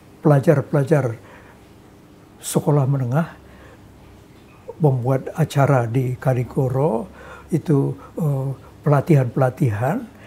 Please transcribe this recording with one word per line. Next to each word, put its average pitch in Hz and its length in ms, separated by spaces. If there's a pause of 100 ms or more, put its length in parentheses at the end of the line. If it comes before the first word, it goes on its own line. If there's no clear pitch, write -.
(200)
pelajar-pelajar 139 960 (1300)
sekolah 147 400
menengah 135 560 (1400)
membuat 131 560
acara 135 560
di 127 320
Kanigoro, 131 880 (400)
itu, 139 480 (240)
eh, 139 280 (360)
pelatihan-pelatihan 139 1200 (220)